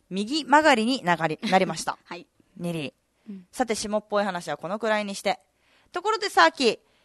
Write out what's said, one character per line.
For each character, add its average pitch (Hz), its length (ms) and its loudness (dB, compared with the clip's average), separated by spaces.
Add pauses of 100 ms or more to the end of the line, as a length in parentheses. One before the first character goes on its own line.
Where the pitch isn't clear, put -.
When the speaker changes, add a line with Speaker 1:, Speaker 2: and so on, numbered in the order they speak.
Speaker 1:
右 214 340 -4
曲 294 200 6
が 294 120 8
り 220 100 0
に 254 180 -2
な 175 140 2
が 160 100 -2
り、 156 160 -2
な 190 140 2
り 190 80 4
ま 165 120 -6
し - 80 -10
た。 - 180 -6
Speaker 2:
<laughs> - 0 -
は - 120 -14
い。 175 120 -16 (300)
Speaker 1:
ニ 175 160 -6
リ 151 160 -6
ー。 - 40 -18 (360)
Speaker 2:
う 202 40 -12
ん。 185 180 -18
Speaker 1:
さ 254 140 -2
て、 233 100 -4
下 214 220 -6
っ 208 100 -4
ぽ 208 140 0
い 208 40 0
話 175 240 -6
は 143 80 -4
こ 160 100 -12
の 202 120 -6
く 226 100 -2
ら 214 100 2
い 208 60 -4
に 196 100 -8
し - 60 -12
て。 - 180 -2 (520)
と 359 100 -6
こ 415 100 -2
ろ 415 60 0
で、 381 120 -4
サ 349 160 6
ー 320 60 6
キ、 233 280 0 (260)